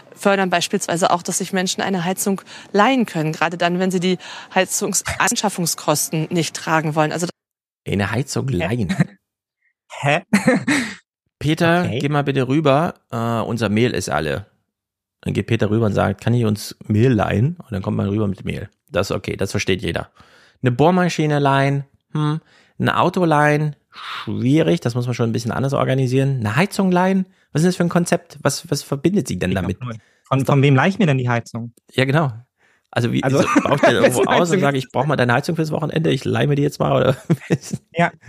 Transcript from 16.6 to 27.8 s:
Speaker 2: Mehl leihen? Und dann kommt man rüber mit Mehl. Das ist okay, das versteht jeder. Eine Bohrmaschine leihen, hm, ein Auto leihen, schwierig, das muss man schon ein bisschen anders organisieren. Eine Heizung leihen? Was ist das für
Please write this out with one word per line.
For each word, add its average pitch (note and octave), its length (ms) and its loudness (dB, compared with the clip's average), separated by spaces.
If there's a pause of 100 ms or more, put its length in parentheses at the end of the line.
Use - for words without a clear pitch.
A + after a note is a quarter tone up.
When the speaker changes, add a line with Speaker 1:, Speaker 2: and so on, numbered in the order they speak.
Speaker 2:
Mehl A2 260 4
leihen? G2+ 460 2
Und - 140 -14
dann G2 100 -6
kommt G#2+ 140 -4
man G#2+ 120 -2
rüber G#2 200 -2
mit F#2+ 160 -8
Mehl. E2 240 -8 (220)
Das - 200 -2
ist - 60 -4
okay, F2+ 200 -6
das G2+ 140 -4
versteht G2 320 -2
jeder. D#2+ 280 -6 (520)
Eine B2 100 2
Bohrmaschine D#3 640 2
leihen, C#3 460 2 (280)
hm, D3+ 280 -2 (380)
ein A#2+ 100 0
Auto F3 360 0
leihen, D3 520 2 (140)
schwierig, C3+ 880 0
das A2+ 140 -2
muss B2 120 -2
man B2 80 -2
schon A#2 160 0
ein - 20 -2
bisschen A#2 200 -2
anders C3+ 220 -2
organisieren. C3 640 0
Eine G#2+ 160 -2
Heizung F#3+ 340 0
leihen? F#3 360 2 (260)
Was D3+ 100 2
ist F3+ 60 6
das F3+ 80 0
für F3 80 0